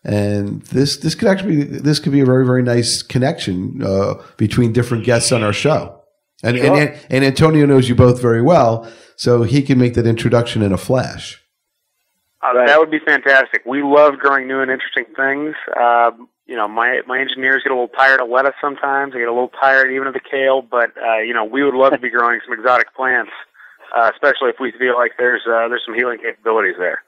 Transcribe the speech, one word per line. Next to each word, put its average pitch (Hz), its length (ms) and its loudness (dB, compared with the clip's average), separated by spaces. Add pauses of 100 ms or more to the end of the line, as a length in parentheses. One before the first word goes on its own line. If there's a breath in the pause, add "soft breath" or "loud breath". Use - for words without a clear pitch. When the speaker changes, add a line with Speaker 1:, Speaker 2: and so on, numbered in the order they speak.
Speaker 1:
And 104 600 -4
this, 139 340 -2
this 160 180 -4
could 220 140 -2
actually 190 280 0
be, 147 80 0
this 139 340 -2
could - 140 -4
be 143 80 4
a 135 40 4
very, 127 220 4
very 127 160 2
nice 120 400 -2
connection, 113 840 -4
uh, 98 300 -2 (240 loud breath)
between 113 340 0
different 117 320 -2
guests 117 260 2
on 117 140 0
our 104 80 0
show. - 480 -4 (420)
And, 120 140 0
Speaker 2:
Sure. 143 180 2
Speaker 1:
and, 151 240 0 (120)
and 131 120 2
Antonio 147 440 4
knows 131 240 4
you 123 40 0
both 123 280 4
very 117 180 2
well, 120 500 2 (260 loud breath)
so 120 260 2
he 139 180 2
can 135 180 2
make 123 140 2
that 117 140 0
introduction 113 560 0
in 98 100 2
a 90 60 -2
flash. - 680 -6 (960)
Speaker 3:
Uh, 131 140 0
Speaker 2:
Right. 123 120 4
Speaker 3:
that 147 100 6
would 156 120 2
be 156 100 -2
fantastic. 135 680 2
We 139 160 -4
love 143 360 4
growing 135 300 0
new 135 120 -4
and 131 100 -2
interesting 131 340 -4 (100)
things. 139 400 -4 (240)
Uh, 120 340 2 (340)
you 123 100 -12
know, 107 100 -2
my, 117 400 -2
my 127 140 -4
engineers 131 420 -2
get 135 100 -4
a - 20 0
little 123 140 -2
tired 135 340 2
of 117 80 -6
lettuce 131 280 0
sometimes. 139 540 -4
They 127 60 -10
get 117 100 -4
a 117 40 -4
little 123 280 -4
tired 135 300 2
even 131 160 -4
of 131 80 -8
the 131 60 -6
kale, 135 420 0
but, 117 340 -2
uh, 113 220 -2
you 117 160 -6
know, 110 100 -2
we 127 180 -4
would 139 120 0
love 131 180 4
to 139 60 -2
be 123 100 -6
growing 120 380 0
some 123 120 -8
exotic 120 360 0
plants, 123 380 -2 (600 loud breath)
uh, 117 200 2
especially 135 340 0
if 113 100 -6
we 123 140 -6
feel 123 240 -2
like 120 220 -2
there's, 123 280 0
uh, 113 220 0
there's 117 160 -4
some 117 100 -12
healing 120 240 -4
capabilities 110 600 -2
there. 90 300 -6